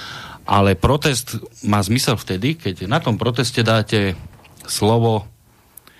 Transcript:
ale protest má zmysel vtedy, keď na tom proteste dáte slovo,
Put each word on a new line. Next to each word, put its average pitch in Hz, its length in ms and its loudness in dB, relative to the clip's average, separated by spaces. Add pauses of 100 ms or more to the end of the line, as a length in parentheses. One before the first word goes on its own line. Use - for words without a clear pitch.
(440)
ale 98 320 2
protest 123 640 0 (240)
má 104 160 2
zmysel 101 400 0
vtedy, 127 400 -4
keď 92 300 -8
na 131 100 0
tom 117 160 0
proteste 120 480 0
dáte 107 540 2 (480)
slovo, 113 640 2 (720)